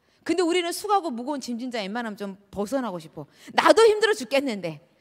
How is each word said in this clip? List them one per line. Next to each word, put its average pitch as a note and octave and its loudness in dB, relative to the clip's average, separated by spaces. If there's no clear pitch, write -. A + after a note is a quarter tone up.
근데 E4+ 0
우리는 E4+ 0
수고하고 F#4 0
무거운 B3 -6
짐진 A#3+ -8
자 A#3 -6
웬만하면 G#3 -6
좀 G3 -8
벗어나고 G#3 -4
싶어. D#3 -14
"나도 E4 6
힘들어 G#4+ 6
죽겠는데." G#3+ -4